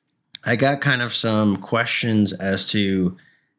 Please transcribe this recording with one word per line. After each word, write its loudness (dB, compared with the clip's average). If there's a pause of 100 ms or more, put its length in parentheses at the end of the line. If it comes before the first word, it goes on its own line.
(440)
I 0
got 2
kind 2
of -4
some 2
questions 0
as -2
to, 0 (420)